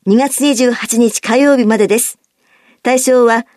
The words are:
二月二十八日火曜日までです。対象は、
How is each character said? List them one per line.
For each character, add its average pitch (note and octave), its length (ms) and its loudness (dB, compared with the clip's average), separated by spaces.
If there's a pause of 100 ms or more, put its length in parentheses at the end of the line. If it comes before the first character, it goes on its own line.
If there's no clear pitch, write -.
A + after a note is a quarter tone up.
二 F#3+ 100 2
月 C4+ 240 0
二 C#4+ 160 0
十 B3 160 0
八 A3+ 260 -6
日 A#3 220 0
火 A3+ 180 -2
曜 C#4 200 4
日 B3 80 0
ま A3 120 0
で G3+ 100 2
で G#3+ 120 0
す。 - 180 -8 (640)
対 B3 180 0
象 B3+ 260 2
は、 A3+ 200 0 (120)